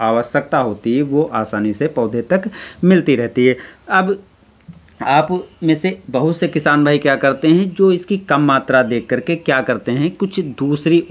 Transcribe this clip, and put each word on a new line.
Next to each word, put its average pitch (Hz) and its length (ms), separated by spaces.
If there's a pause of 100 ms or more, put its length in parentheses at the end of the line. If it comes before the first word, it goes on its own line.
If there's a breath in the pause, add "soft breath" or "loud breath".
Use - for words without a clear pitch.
आवश्यकता 120 600
होती 113 360
है 143 80
वो 143 200
आसानी 110 480
से 135 160
पौधे 117 360
तक - 260 (340 loud breath)
मिलती 165 320
रहती 120 300
है। 127 100 (340 loud breath)
अब 190 260 (840)
आप 151 260 (340)
में 160 120
से - 220 (140)
बहुत 156 280
से 175 100
किसान 147 360
भाई 147 140
क्या 139 180
करते 135 320
हैं, 180 220
जो 190 220
इसकी 180 280
कम 143 220
मात्रा 131 420
देख 117 240
करके 127 280
क्या 143 260
करते 120 300
हैं, 143 200
कुछ 190 280
दूसरी 147 680